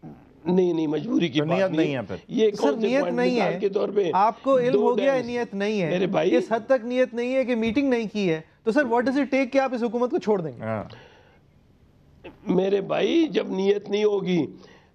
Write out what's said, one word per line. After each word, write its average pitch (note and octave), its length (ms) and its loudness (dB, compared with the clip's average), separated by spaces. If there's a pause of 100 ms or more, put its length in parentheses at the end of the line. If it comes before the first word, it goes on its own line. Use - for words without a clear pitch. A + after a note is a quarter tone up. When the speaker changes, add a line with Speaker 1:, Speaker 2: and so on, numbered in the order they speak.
(460)
Speaker 1:
नहीं, F3+ 280 2
नहीं, D#3+ 140 -2
मजबूरी E3+ 400 -2
की C#3 120 -2
Speaker 2:
तो D3 60 0
Speaker 1:
बात E3+ 100 0
Speaker 2:
नीयत F#3+ 140 0
Speaker 1:
नहीं D#3+ 100 0
Speaker 2:
नहीं D#3+ 120 0
Speaker 1:
है। C3 80 -4
Speaker 2:
है G#2 60 -8
फिर? F#2 240 -10
Speaker 1:
ये A3 200 2
Speaker 3:
सर, G3+ 120 -6
Speaker 1:
कौन A3+ 180 2
से A3 60 0
Speaker 3:
नीयत B3+ 140 2
Speaker 1:
पॉइंट C4 160 -2
Speaker 3:
नहीं B3 160 2
Speaker 1:
निकाल G3 200 0
Speaker 3:
है। F3+ 80 -6
Speaker 1:
के G3+ 80 0
तौर G3 220 -2
पे G3 240 0
Speaker 3:
आपको A#3 440 2
इल्म B3 140 0
Speaker 1:
दो A#3+ 160 4
Speaker 3:
हो A#3+ 60 4
गया B3+ 180 2
है, C4 60 2
Speaker 1:
डैम्स। A#3+ 80 -6
Speaker 3:
नीयत A#3+ 280 -4
नहीं G3+ 260 -2
है। D#3+ 100 0
Speaker 1:
मेरे F3+ 160 0
भाई, F3 240 2
Speaker 3:
इस G#3+ 220 2
हद A3+ 160 -2
तक C4 160 4
नीयत B3+ 300 0
नहीं A#3+ 200 -2
है C4 100 2
कि A#3+ 100 0
मीटिंग A3+ 360 2
नहीं A#3 180 0
की G3+ 200 -2
है। D#3+ 160 -2 (220)
तो A3 60 2
सर, C#4+ 120 4
what A#3+ 180 2
does B3+ 140 0
it C#4 120 0
take C4 220 2
कि C4+ 80 2
आप C4 160 0
इस A3+ 80 -2
हुकूमत A#3+ 280 -2
को C#4+ 80 0
छोड़ G3 240 0
देंगे? A#2+ 220 -10
Speaker 2:
हाँ। A2 240 -4 (1600)
Speaker 1:
मेरे F#3+ 320 2
भाई, G3 480 0
जब G3+ 280 -4
नीयत G3+ 320 0
नहीं G#3 160 0
होगी, F3+ 440 0 (460)